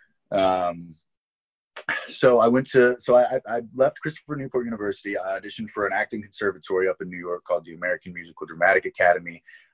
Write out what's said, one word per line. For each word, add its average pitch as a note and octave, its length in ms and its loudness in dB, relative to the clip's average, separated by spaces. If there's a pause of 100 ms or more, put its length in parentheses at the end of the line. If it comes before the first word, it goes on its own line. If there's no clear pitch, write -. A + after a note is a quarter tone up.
(300)
Um, F2+ 640 -2 (1120)
so B2 320 6
I A#2 80 6
went B2+ 240 2
to, B2 260 6
so B2 160 2
I, B2 220 4
I, C3 40 -4 (160)
I A#2+ 40 -4 (120)
left C3 280 0
Christopher D#3 340 -10
Newport C3 300 -4
University. G2+ 520 -6
I F#2+ 220 -6
auditioned G2+ 320 -12
for G#2 160 -4
an F#2+ 60 -4
acting G#2 300 -4
conservatory F#2+ 640 -2
up - 120 -4
in F#2 80 -10
New F2+ 80 -12
York F2 280 -8
called F2 200 -4
the E2 100 -18
American F2+ 380 -6
Musical E2+ 360 -14
Dramatic F2+ 360 2
Academy. F2 560 0 (340)